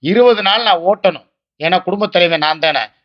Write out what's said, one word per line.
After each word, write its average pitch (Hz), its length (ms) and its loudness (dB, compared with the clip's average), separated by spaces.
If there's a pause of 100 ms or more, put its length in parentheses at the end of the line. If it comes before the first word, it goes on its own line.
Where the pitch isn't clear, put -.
இருபது 214 400 2
நாள் 202 200 0
நான் 190 200 0
ஓட்டணும், 196 440 -2 (340)
ஏன்னா 175 220 0
குடும்பத் 202 300 -4
தலைவன் 170 260 0
நான் 156 200 -2
தானே. 147 260 -2 (200)